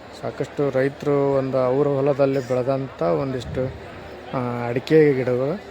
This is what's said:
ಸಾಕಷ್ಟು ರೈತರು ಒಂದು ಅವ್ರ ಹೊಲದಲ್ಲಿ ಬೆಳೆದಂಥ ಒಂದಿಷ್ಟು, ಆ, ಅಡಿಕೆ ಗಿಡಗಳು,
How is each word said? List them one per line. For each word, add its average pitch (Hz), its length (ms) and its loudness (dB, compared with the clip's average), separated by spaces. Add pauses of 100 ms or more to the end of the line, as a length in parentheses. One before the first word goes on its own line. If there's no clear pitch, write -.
(220)
ಸಾಕಷ್ಟು 139 480 -4
ರೈತರು 139 640 0
ಒಂದು 135 240 0
ಅವ್ರ 131 300 2
ಹೊಲದಲ್ಲಿ 135 600 2
ಬೆಳೆದಂಥ 131 540 -2
ಒಂದಿಷ್ಟು, 135 720 -2 (640)
ಆ, 120 300 -4
ಅಡಿಕೆ 147 460 6
ಗಿಡಗಳು, 127 580 0